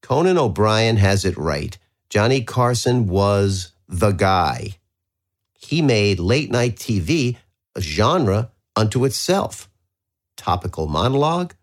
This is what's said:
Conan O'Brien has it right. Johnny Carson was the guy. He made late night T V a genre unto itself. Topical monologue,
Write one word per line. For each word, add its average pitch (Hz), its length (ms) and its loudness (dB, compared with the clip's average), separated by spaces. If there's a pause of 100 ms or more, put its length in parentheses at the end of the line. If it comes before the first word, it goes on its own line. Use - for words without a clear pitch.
Conan 170 340 2
O'Brien 110 600 2
has 98 260 2
it 90 140 -2
right. 76 400 -6 (320)
Johnny 120 320 2
Carson 123 640 0
was 98 680 0 (160)
the 98 220 0
guy. 95 640 0 (840)
He - 260 -6
made 104 380 2
late 117 320 0
night 123 260 0
T - 220 -2
V 123 400 -2 (360)
a - 60 -8
genre 107 680 0 (260)
unto 110 300 0
itself. - 640 -4 (680)
Topical 85 500 -4
monologue, 139 760 -2